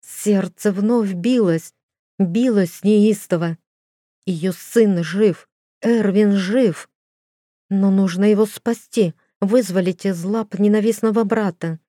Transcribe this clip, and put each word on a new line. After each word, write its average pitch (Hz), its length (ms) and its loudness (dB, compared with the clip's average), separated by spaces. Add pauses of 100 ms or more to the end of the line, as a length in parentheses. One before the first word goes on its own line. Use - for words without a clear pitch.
Сердце 202 680 -2
вновь 208 420 0
билось, 180 600 -2 (460)
билось 196 640 0
неистово. 202 760 0 (680)
Её 180 280 -4
сын 202 500 0
жив, 185 460 -2 (320)
Эрвин 208 520 2
жив. 202 560 0 (800)
Но 196 220 2
нужно 190 340 0
его 214 200 4
спасти, 214 680 -4 (260)
вызволить 190 680 -2
из 175 180 -4
лап 214 360 -6
ненавистного 214 640 0
брата. 190 640 -4